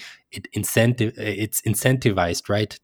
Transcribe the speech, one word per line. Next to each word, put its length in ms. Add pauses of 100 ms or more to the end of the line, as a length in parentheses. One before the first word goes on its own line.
(300)
It 220
incentive-, 680
it's 440
incentivized, 840
right? 340